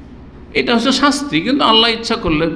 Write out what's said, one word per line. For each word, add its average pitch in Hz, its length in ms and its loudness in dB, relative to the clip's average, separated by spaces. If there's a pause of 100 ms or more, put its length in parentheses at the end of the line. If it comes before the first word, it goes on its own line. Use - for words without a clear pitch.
(540)
এটা 247 200 2
হচ্ছে 233 180 2
শাস্তি। 277 480 0
কিন্তু 254 240 0
আল্লাহ 226 260 4
ইচ্ছা 226 240 -4
করলে 165 420 0